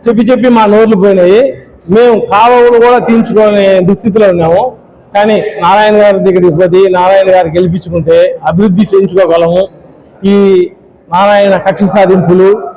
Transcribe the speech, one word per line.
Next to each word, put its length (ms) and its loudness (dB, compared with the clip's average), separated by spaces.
చెప్పి 240 0
చెప్పి 280 0
మా 60 2
నోర్లు 300 2
పోయినాయి. 380 2
మేము 200 2
కాలువలు 540 2
కూడా 220 2
తీయించుకోని 580 0
దుస్థితిలో 440 0
ఉన్నాము. 300 0
కానీ 220 0
నారాయణ 380 0
గారి 240 2
దగ్గరికి 340 0
పోతే, 200 0
నారాయణ 400 0
గారు 200 0
గెలిపించుకుంటే 600 -2
అభివృద్ధి 420 0
చేయించుకోగలము. 720 0
ఈ 20 2
నారాయణ 420 0
కక్ష 180 -2
సాధింపులు 540 2